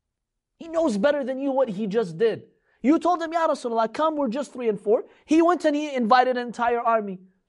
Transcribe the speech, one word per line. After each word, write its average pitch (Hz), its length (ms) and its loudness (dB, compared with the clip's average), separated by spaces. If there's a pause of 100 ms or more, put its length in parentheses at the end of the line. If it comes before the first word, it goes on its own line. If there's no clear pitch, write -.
(560)
He 330 120 -18
knows 320 280 0
better 285 280 2
than 254 140 -6
you 277 120 -2
what 262 180 0
he 208 180 -6
just 190 300 -2
did. 202 280 0 (360)
You 302 180 4
told 339 220 0
him, 320 120 -8
'Ya 330 160 0
Rasulullah, 226 440 -2
come, 311 240 -2
we're 285 120 -2
just 247 240 -6
three 247 160 -6
and 208 120 -2
four.' 240 240 0 (220)
He 320 160 4
went 339 220 2
and 294 120 2
he 294 180 -6
invited 247 420 4
an 240 100 -6
entire 240 340 -2
army. 214 400 -2 (280)